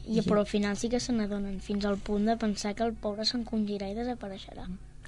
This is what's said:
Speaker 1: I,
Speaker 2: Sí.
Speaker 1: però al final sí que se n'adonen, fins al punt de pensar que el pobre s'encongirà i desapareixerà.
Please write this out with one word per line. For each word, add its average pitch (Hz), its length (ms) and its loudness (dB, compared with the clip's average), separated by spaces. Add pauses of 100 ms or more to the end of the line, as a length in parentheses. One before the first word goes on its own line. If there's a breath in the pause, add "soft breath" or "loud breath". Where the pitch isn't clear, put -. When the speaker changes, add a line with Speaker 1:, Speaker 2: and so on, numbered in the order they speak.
(120)
Speaker 1:
I, 220 100 4
Speaker 2:
Sí. - 60 2
Speaker 1:
però 208 120 8
al 202 60 2
final 202 300 2
sí 233 120 0
que 240 120 2
se 254 120 -2
n'adonen, 202 480 0
fins 202 240 -2
al 202 140 2
punt 208 280 2
de 226 100 6
pensar 208 380 0
que 226 100 -2
el 233 100 2
pobre 214 300 -4
s'encongirà 214 680 0
i 202 40 -4
desapareixerà. 233 720 -6 (420 loud breath)